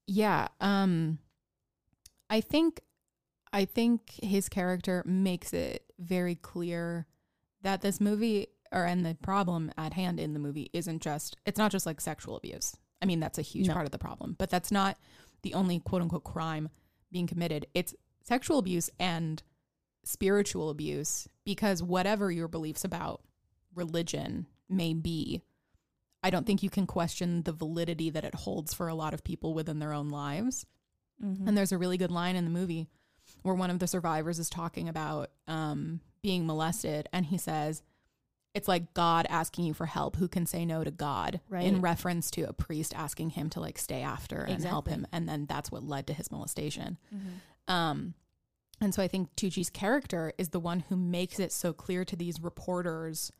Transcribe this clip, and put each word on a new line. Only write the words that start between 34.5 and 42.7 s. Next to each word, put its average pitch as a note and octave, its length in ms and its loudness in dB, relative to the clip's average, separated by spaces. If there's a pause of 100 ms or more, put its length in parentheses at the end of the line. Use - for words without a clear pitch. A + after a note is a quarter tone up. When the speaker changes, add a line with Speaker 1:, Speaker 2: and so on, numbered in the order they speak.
Speaker 1:
about, D#3 440 -4 (160)
um, D#3+ 540 -2 (200)
being F#3 240 2
molested, D#3 680 0
and F3+ 120 2
he E3+ 120 0
says, D#3 440 -2 (720)
"It's G3+ 140 -6
like F3 260 2
God E3 360 6
asking E3 360 0
you D#3 80 2
for E3 140 -4
help. D3 300 -2
Who F3 100 2
can F3 180 0
say E3+ 200 -2
no D#3+ 180 0
to D3 80 -2
God?" C#3+ 480 -2 (100)
Speaker 2:
Right. F3+ 160 -2
Speaker 1:
In F#3+ 160 6
reference E3+ 500 0
to E3+ 100 -4
a - 120 -4
priest - 420 -4